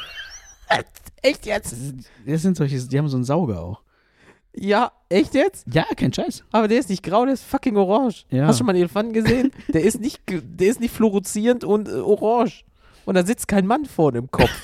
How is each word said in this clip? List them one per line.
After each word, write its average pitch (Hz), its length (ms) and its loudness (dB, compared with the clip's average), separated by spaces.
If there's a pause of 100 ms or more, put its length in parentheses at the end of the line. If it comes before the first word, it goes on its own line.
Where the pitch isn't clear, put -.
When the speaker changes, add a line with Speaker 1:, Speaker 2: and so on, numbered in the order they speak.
(1200)
Speaker 1:
Echt - 240 0
jetzt? - 260 -6
Speaker 2:
Das 113 80 -14
sind, 170 260 -12 (200)
das 156 160 -2
sind 180 160 2
solche, 139 300 -2
die 131 100 -2
haben 151 100 0
so 131 100 -2
einen 127 60 0
Sauger 127 380 -2
auch. 90 200 -10 (760)
Speaker 1:
Ja, 202 360 0 (180)
echt 202 240 2
jetzt? 311 400 0
Speaker 2:
Ja, 160 100 2 (140)
kein - 160 0
Scheiß. - 380 -6
Speaker 1:
Aber 220 160 2
der 220 120 4
ist - 100 -4
nicht 190 140 -2
grau, 208 220 2
der 269 80 0
ist - 100 -6
fucking 262 320 -2
orange. 202 540 2
Speaker 2:
Ja. 131 180 0
Speaker 1:
Hast 220 80 6
du - 40 0
schon 247 80 0
mal 202 60 2
einen 180 80 4
Elefanten 214 320 -2
gesehen? 247 380 2 (100)
Speaker 2:
<laughs> - 120 -4
Speaker 1:
Der 160 100 2
ist 214 160 2
nicht - 280 -8
ge-, 180 160 -4
der 180 240 -2
ist 220 120 0
nicht 233 140 -4
fluoreszierend 220 680 0
und, 208 260 0
äh, - 40 -6
orange. 208 680 0 (420)
Und 190 100 -2
da 180 100 2
sitzt 226 220 -4
kein 196 180 2
Mann 262 200 0
vorne 143 340 0
im 127 120 -8
Kopf. - 200 2 (120)